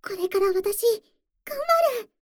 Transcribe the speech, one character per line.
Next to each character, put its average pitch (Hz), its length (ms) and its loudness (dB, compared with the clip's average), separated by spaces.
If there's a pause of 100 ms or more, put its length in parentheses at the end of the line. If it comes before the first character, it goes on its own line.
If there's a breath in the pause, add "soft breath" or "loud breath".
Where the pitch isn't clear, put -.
こ - 80 -14 (100)
れ 370 80 -2
か 381 120 0
ら 381 120 2
私、 403 500 0 (420)
頑 587 120 -10
張 554 60 -6 (400)
る。 - 80 -18 (120)